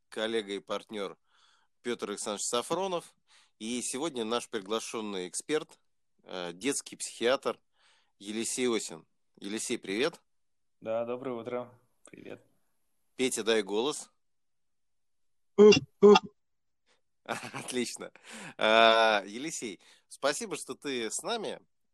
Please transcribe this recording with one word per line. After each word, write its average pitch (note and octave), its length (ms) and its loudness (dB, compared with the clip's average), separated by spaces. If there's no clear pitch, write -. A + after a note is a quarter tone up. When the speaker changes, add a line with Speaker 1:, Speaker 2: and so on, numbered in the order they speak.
Speaker 1:
коллега A2 460 -4
и F#2+ 60 -6
партнёр G2 580 -8
Пётр A#2 260 -6
Александрович G2+ 380 -6
Сафронов. E3+ 580 -4
И A#2 240 -6
сегодня C3 420 -6
наш A2+ 240 -4
приглашённый G#2 800 -6
эксперт, - 500 -6
э, F2+ 320 -10
детский B2 420 -6
психиатр A#2+ 640 -2
Елисей A2+ 560 -2
Осин. - 320 -6
Елисей, A2 420 -6
привет. A#2 400 -2
Speaker 2:
Да, A2+ 240 -4
доброе B2+ 300 -8
утро! A#2+ 360 -8
Привет. - 360 -18
Speaker 1:
Петя, B2 280 -2
дай A2 180 4
голос. A2 480 -4
Speaker 3:
<laughs> - 760 10
Speaker 1:
Отлично. A#2+ 840 -8
А, A2 680 6
Елисей, A#2 540 -10
спасибо, D3+ 480 -4
что - 180 -12
ты A#2+ 360 -6
с - 120 -8
нами. F3+ 380 -8